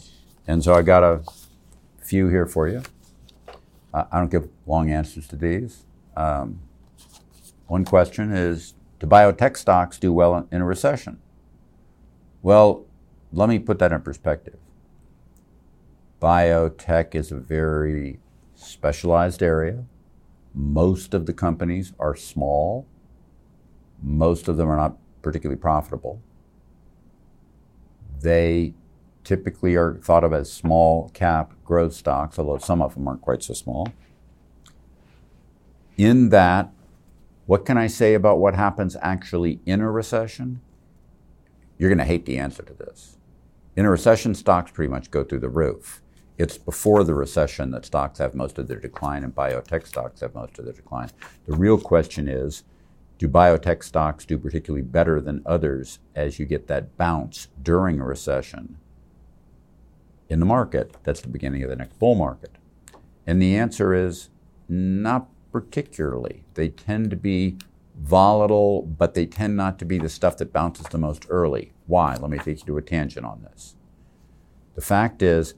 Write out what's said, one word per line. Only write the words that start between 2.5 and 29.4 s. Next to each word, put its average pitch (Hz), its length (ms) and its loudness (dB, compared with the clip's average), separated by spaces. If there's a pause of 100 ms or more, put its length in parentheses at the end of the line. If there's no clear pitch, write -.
you. 120 140 -6 (1120)
Uh, 78 180 -2
I 85 60 -2
don't 87 140 0
give 82 180 0 (160)
long 80 240 0
answers 76 380 -4
to - 80 -14
these. 85 500 -6 (320)
Um, 73 440 -4 (1040)
one 90 180 -2
question 101 460 2
is, 87 420 -4 (240)
"Do - 80 -10
biotech 104 500 6
stocks 90 440 2
do 92 120 2
well 87 240 4
in, - 160 -6
in 87 100 -2
a 87 40 -2
recession?" 127 540 -4 (1200)
Well, 104 440 6 (460)
let 101 180 2
me 113 100 2
put 110 180 -2
that 90 140 4
in 78 100 -2
perspective. - 560 -8 (1600)
Biotech 82 920 2
is 78 180 -6
a 71 60 -10
very 76 840 -4 (360)
specialized 87 880 -2
area. 85 420 0 (720)
Most 80 560 0
of 85 120 -2
the 82 80 -4
companies 87 680 -4
are 73 160 -4
small. 76 720 -4 (1120)
Most 78 460 0
of 82 80 -2
them 80 140 0
are 78 80 0
not 78 200 -2 (240)
particularly 71 380 -6
profitable. 76 640 -4 (2000)
They 85 520 0 (520)
typically 90 500 -2